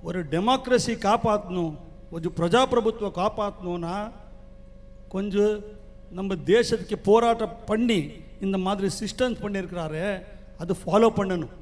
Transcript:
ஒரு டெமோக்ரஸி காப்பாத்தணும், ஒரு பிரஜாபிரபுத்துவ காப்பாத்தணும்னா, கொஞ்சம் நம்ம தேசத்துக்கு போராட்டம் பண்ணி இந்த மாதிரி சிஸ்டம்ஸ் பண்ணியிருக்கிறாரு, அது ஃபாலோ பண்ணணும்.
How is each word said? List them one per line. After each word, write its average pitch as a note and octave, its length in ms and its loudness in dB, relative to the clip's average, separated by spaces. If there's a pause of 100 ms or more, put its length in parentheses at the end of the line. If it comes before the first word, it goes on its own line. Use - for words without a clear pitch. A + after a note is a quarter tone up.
ஒரு E3+ 160 -4 (120)
டெமோக்ரஸி A#3+ 640 2 (140)
காப்பாத்தணும், G3+ 680 0 (360)
ஒரு E3 260 -4
பிரஜாபிரபுத்துவ A3 720 2 (100)
காப்பாத்தணும்னா, F#3 760 -4 (1200)
கொஞ்சம் G#3 380 2 (580)
நம்ம F#3+ 240 -4
தேசத்துக்கு G#3 600 2 (120)
போராட்டம் A3+ 560 4
பண்ணி A3 340 2 (460)
இந்த F#3+ 120 0
மாதிரி F#3+ 320 0 (120)
சிஸ்டம்ஸ் A#3 420 -2
பண்ணியிருக்கிறாரு, F3 600 -4 (520)
அது E3+ 180 -2 (100)
ஃபாலோ G#3+ 240 6 (100)
பண்ணணும். F3+ 420 -2